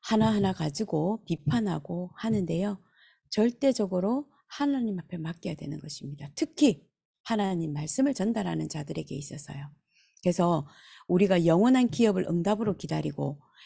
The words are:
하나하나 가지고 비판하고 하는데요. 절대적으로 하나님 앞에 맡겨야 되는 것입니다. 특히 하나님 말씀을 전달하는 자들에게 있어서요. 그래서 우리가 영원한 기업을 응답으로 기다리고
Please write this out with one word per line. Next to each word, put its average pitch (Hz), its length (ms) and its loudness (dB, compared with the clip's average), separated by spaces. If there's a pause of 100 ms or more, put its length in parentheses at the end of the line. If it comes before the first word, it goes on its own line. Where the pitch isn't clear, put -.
하나하나 214 520 2
가지고 170 720 -2
비판하고 175 880 -2
하는데요. 196 680 -2 (480)
절대적으로 226 1000 0 (200)
하나님 262 520 -2
앞에 - 180 -10
맡겨야 160 380 -6
되는 151 240 -8
것입니다. 143 560 -12
특히 - 520 2 (360)
하나님 190 500 -2
말씀을 202 400 0
전달하는 185 560 -2
자들에게 151 460 -8
있어서요. 143 540 -12 (540)
그래서 175 440 2 (400)
우리가 180 380 4
영원한 233 440 6
기업을 202 380 2
응답으로 196 500 0
기다리고 143 640 -4 (260)